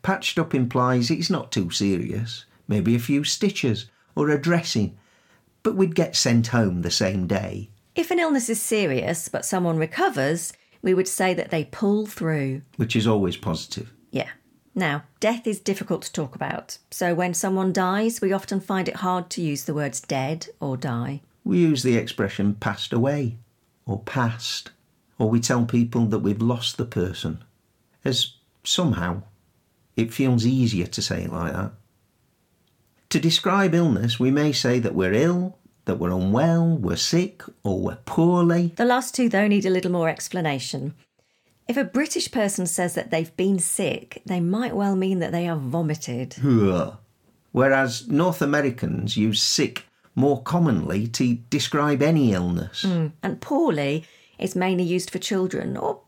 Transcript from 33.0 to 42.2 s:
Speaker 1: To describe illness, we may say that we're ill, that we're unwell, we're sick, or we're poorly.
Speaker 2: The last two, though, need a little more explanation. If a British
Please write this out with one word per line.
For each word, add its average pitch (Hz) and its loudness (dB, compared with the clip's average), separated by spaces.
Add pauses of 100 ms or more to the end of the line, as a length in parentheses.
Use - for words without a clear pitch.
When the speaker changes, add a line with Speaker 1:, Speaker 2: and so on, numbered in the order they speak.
Speaker 1:
To 156 2
describe 180 2
illness, 117 2
we 127 4
may 147 4
say 127 2
that 113 0
we're 92 2
ill, 175 2 (260)
that 90 0
we're 87 0
unwell, 156 2
we're 87 0
sick, - 0 (200)
or 95 0
we're 92 -4
poorly. 170 4
Speaker 2:
The 240 2
last 247 2
two, 240 2
though, 202 2
need 202 4
a 190 2
little 180 2
more 165 2
explanation. 143 -4 (720)
If 240 -2
a 277 2
British 302 -2